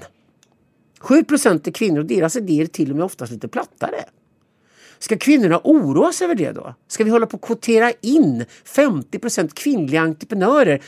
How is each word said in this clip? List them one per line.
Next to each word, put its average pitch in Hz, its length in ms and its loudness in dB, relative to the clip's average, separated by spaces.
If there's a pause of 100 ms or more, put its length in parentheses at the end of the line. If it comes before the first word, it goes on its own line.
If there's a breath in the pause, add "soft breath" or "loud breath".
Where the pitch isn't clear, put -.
(1000)
Sju 294 240 4
procent 220 420 0
är 175 60 -6
kvinnor 180 260 -2
och 151 80 -4
deras 165 300 0
idéer 180 260 0
är 160 40 -2
till 156 240 -4
och 143 60 -4
med 160 80 -2
oftast 127 280 -10
lite 117 160 -12
plattare. - 560 -8 (960 soft breath)
Ska - 180 -4
kvinnorna 226 460 4
oroa 254 480 4
sig 370 120 -4
över 349 100 0
det 151 180 -2
då? - 220 -14 (140)
Ska - 160 -2
vi 220 60 0
hålla 226 160 2
på 220 100 -10
att - 60 -14
kvotera 233 580 0
in 202 440 2 (200 soft breath)
femtio 202 540 -2
procent 190 360 -4
kvinnliga 160 460 -2
entreprenörer 185 880 0